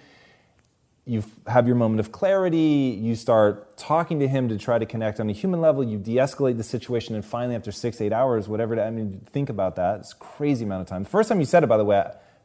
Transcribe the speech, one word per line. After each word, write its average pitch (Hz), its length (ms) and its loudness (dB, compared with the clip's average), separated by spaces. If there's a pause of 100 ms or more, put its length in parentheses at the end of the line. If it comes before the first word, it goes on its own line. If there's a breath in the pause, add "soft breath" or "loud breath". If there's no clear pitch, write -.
(1040 soft breath)
You 117 140 -2
f-, - 340 -8
have 123 120 6
your 123 100 4
moment 110 240 2
of 107 120 -4
clarity. 160 920 2
You 113 140 -2
start 107 640 2
talking 160 420 -2
to 139 80 2
him 131 220 0
to 110 100 -4
try 117 180 0
to 110 80 0
connect 110 340 -4
on 107 100 -2
a 104 40 -2
human 175 280 -2
level. 143 220 4
You 110 140 -2
de-escalate 123 600 0
the 110 60 -4
situation, 113 520 -4
and 104 100 -6
finally, 120 300 -4
after 104 160 -8
six, - 300 -6
eight 104 120 0
hours, 117 340 2
whatever, 110 320 -2
I 110 120 -2
mean, 107 340 -6
think 143 240 -4
about 98 280 -2
that. 92 240 0
It's - 120 -18
a - 40 -20
crazy 143 460 -2
amount 98 200 -4
of - 40 -8
time. 95 160 -6
The - 60 -8
first 214 180 2
time 208 120 2
you 147 80 2
said 170 160 6
it, 123 40 2
by 110 100 6
the 107 80 4
way, 101 180 4 (420 soft breath)